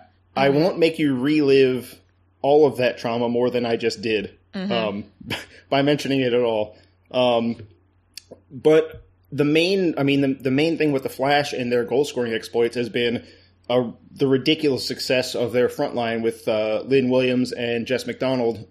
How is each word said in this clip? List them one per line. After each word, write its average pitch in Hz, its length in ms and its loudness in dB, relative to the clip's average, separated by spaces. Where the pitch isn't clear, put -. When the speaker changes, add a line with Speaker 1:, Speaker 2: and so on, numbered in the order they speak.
Speaker 1:
I 139 140 2
Speaker 2:
Mm-hmm. 139 100 2
Speaker 1:
won't 165 200 0
make 165 200 2
you 139 180 0
relive 135 800 2
all 147 260 6
of 113 100 0
that 123 200 0
trauma 117 320 -2
more 120 200 0
than 120 160 -2
I 117 120 0
just 110 240 -4
did, 104 360 -4
Speaker 2:
Mm-hmm. 190 180 -6
Speaker 1:
um, 202 340 -4
<laughs> - 320 -20
by 139 120 2
mentioning 139 380 0
it 123 140 0
at 123 80 2
all. 110 360 -2
Um, 117 460 2
but 156 480 2
the 139 140 0
main, 170 520 2
I 139 60 0
mean, 139 180 2
the, 135 140 0
the 131 160 -4
main 151 260 0
thing 156 140 0
with 135 100 0
the - 80 -6
Flash 143 440 0
and 123 180 -4
their 120 140 0
goal 135 200 0
scoring 120 280 -4
exploits 117 420 -2
has 120 120 -4
been, 120 380 -2
uh, 123 220 2
the 139 160 0
ridiculous 135 580 2
success - 480 -2
of 113 200 -2
their 123 160 2
front - 260 -6
line 117 260 -2
with, 113 260 -4
uh, 107 380 -2
Lynn 131 240 2
Williams 127 420 0
and 117 360 -4
Jess 123 180 -2
McDonald. 117 640 -2